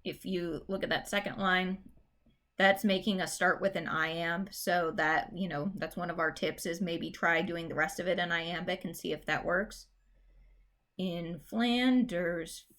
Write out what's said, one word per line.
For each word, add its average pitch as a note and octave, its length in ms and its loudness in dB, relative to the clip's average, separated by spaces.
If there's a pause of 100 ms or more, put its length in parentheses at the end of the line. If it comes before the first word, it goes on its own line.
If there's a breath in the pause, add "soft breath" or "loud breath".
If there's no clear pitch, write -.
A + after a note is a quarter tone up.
If - 220 -8
you F3 420 -2
look F#3+ 160 -2
at - 60 -2
that - 200 0
second G3+ 280 -2
line, F#3 420 2 (800)
that's G3 260 6
making F#3+ 380 2
us D#3 120 -2
start F3+ 280 2
with F#3+ 140 2
an E3 100 -2
iamb. E3 680 -2
So F3 420 2
that, D#3 380 2
you F#3 140 -2
know, D3 280 -2
that's D#3+ 200 -6
one F3 140 -2
of E3+ 100 -4
our D#3+ 120 2
tips, D#3 340 -4
is E3+ 160 -4
maybe E3+ 300 -2
try E3+ 300 2
doing E3+ 260 -4
the C#3 80 -8
rest D#3 240 0
of F3 80 -2
it F3 120 2
in F3 120 -2
iambic E3+ 540 -2
and E3+ 100 -6
see - 160 -6
if D3+ 140 -6
that - 200 -2
works. F#3 420 -2 (1120)
In E3+ 480 -4
Flanders A#3 1200 2 (160)